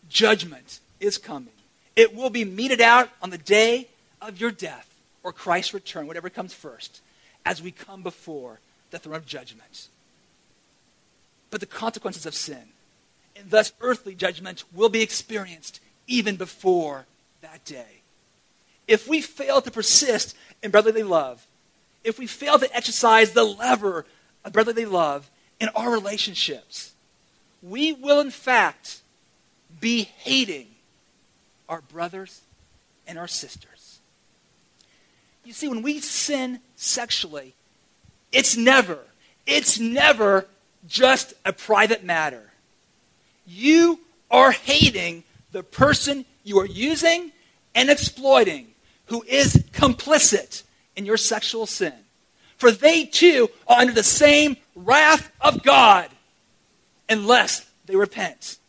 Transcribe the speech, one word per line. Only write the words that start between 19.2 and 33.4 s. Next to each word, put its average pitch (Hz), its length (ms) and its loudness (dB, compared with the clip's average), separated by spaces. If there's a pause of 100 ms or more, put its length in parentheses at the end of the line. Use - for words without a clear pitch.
fail 269 400 -4
to 254 100 -14
persist - 640 0 (280)
in 214 80 -8
brotherly 220 320 2
love, 151 420 -4 (580)
if 226 140 -6
we 262 80 -14
fail 285 320 -2
to 254 180 -2
exercise 226 560 2
the 226 120 2
lever 202 600 -4 (400)
of 202 80 -18
brotherly 226 320 0
love 151 440 -4 (300)
in 220 100 -4
our 233 220 -6
relationships, 202 1000 -8 (680)
we 254 300 -6
will 285 300 0
in 277 100 -6
fact - 680 -2 (800)
be 233 220 -2
hating 202 640 -8 (1000)
our 160 140 -12
brothers 170 600 -14 (640)
and 165 140 -18
our 175 80 -14
sisters. - 720 -16 (1400)